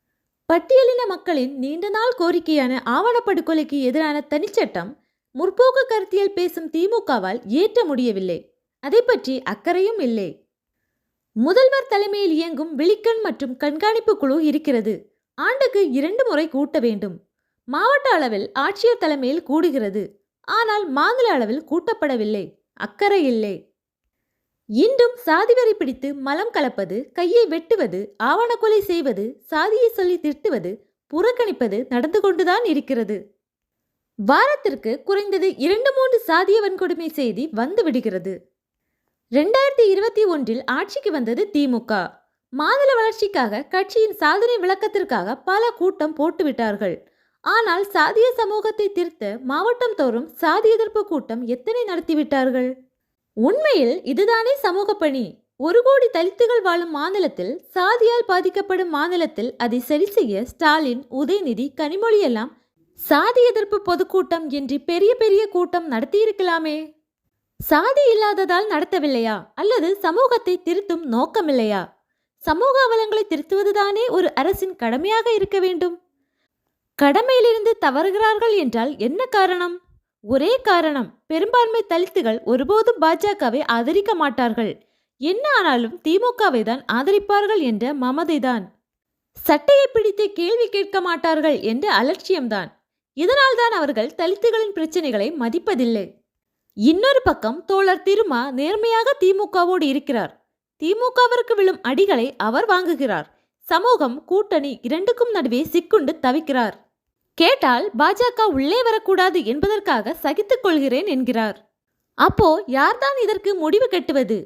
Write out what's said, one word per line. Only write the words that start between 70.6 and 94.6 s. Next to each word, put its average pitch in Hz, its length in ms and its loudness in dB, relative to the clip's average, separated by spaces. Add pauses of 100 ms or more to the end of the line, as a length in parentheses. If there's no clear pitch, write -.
நோக்கமில்லையா? 247 720 0 (600)
சமூக 440 380 2
அவலங்களை 440 420 0
திருத்துவதுதானே 403 840 -2
ஒரு 370 260 0
அரசின் 370 400 -2
கடமையாக 370 580 -2
இருக்க 392 260 0
வேண்டும். 359 360 -2 (1040)
கடமையிலிருந்து 453 800 4
தவறுகிறார்கள் 415 760 0
என்றால் 254 420 -2
என்ன 285 280 -4
காரணம்? 359 480 0 (500)
ஒரே 262 260 0 (120)
காரணம், 320 480 0 (180)
பெரும்பான்மை 453 600 0
தலித்துகள் 330 560 -2
ஒருபோதும் 403 580 0
பாஜகவை 330 640 0
ஆதரிக்க 320 500 0
மாட்டார்கள். 240 560 -2 (500)
என்ன 381 220 -2 (120)
ஆனாலும் 262 460 0
தி 320 160 0
மு 480 140 0
கவை 381 320 0
தான் 247 220 -4
ஆதரிப்பார்கள் 403 760 0
என்ற 240 320 -2
மமதைதான். 262 720 -2 (720)
சட்டையை 539 500 4
பிடித்து 427 460 0
கேள்வி 403 360 0
கேட்க 392 320 -2
மாட்டார்கள் 320 580 2
என்ற 233 320 -2
அலட்சியம்தான். 240 800 -2 (460)
இதனால்தான் 480 540 2
அவர்கள் 285 460 -2
தலித்துகளின் 403 560 0